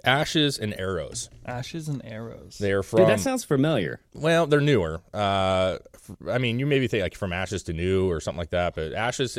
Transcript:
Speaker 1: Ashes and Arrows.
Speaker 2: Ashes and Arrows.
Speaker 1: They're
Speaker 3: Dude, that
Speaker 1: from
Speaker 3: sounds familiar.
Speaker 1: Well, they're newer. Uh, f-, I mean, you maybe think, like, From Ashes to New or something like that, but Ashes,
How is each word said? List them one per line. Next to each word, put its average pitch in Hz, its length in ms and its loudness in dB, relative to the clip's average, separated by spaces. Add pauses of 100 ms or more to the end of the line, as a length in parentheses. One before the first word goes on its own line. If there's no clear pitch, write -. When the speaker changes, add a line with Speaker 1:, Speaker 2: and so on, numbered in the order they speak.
Speaker 1:
Ashes 147 520 2
and 104 220 -4
Arrows. 92 500 -6 (160)
Speaker 2:
Ashes 123 440 -10
and 139 160 -6
Arrows. 113 520 -14
Speaker 1:
They're 98 240 2
Speaker 3:
Dude, 110 200 2
that 110 120 10
Speaker 1:
from - 60 2
Speaker 3:
sounds 262 240 -2
familiar. 131 560 0 (140)
Speaker 1:
Well, 165 340 2
they're 147 140 4
newer. 92 400 2 (120)
Uh, 95 640 2 (160)
f-, - 220 -20 (140)
I 113 80 0
mean, 123 220 -2
you 135 60 -2
maybe 135 220 2
think, 110 160 0
like, 85 120 -4
From 92 180 -4
Ashes 92 300 -4
to 87 100 -6
New 92 360 0
or 80 120 -2
something - 180 -6
like 87 120 -8
that, 87 240 0
but 78 180 -6
Ashes, 120 460 -4